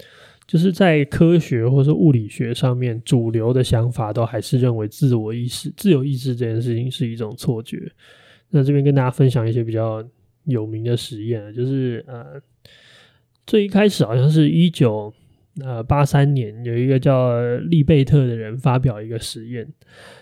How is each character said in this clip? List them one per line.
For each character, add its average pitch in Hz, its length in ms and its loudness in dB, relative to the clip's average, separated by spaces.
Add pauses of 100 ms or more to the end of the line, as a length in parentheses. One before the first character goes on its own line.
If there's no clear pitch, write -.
(460)
就 170 140 0
是 185 140 2
在 160 320 4
科 170 340 4
学 120 260 -2
或 135 160 4
是 139 80 4
物 156 220 4
理 113 160 2
学 120 260 -6
上 127 220 0
面， 120 300 -4
主 113 260 0
流 113 220 0
的 127 100 2
想 120 260 0
法 117 220 -6
都 117 140 -2
还 110 160 -6
是 127 180 -2
认 123 160 2
为 110 100 -4
自 123 300 0
我 110 180 -4
意 120 140 -6
识、 - 300 -10
自 202 120 0
由 139 140 4
意 139 140 -4
志 127 180 -4
这 120 100 -4
件 113 160 -2
事 120 140 -4
情 123 160 -4
是 127 160 -4
一 113 80 -8
种 110 220 -8
错 117 260 -4
觉。 - 260 -12 (600)
那 147 120 2
这 139 120 2
边 139 100 2
跟 143 100 4
大 135 80 2
家 127 80 0
分 135 200 4
享 120 180 -2
一 117 60 0
些 120 100 0
比 113 80 -8
较 110 340 -4 (380)
有 117 240 -4
名 110 160 -8
的 120 140 -2
实 110 260 -10
验 113 180 -6
啊， 104 80 -18
就 120 160 -6
是， 131 400 -4
呃， 139 360 -18 (1040)
最 214 180 2
一 202 60 -6
开 196 180 4
始 196 160 0
好 110 140 -2
像 131 120 4
是 156 200 4
一 165 200 4
九， 107 440 0 (480)
呃， 123 200 -8
八 143 240 2
三 143 280 4
年， 113 320 -4
有 117 120 -4
一 123 100 0
个 135 120 4
叫 123 560 2
利 165 260 2
贝 143 220 4
特 135 240 4
的 120 80 -2
人 113 220 -10
发 127 200 0
表 123 240 -2
一 110 60 -12
个 113 100 -6
实 113 300 -12
验。 120 240 -12 (500)